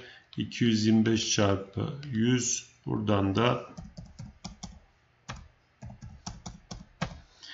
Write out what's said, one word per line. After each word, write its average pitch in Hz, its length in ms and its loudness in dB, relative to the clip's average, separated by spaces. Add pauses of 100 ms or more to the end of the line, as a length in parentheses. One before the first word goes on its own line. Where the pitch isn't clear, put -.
(360)
iki 113 280 -2
yüz 110 220 4
yirmi 110 200 6
beş 113 240 2
çarpı 101 640 2 (180)
yüz. 117 540 0 (200)
Buradan 104 480 0
da 120 300 2 (4000)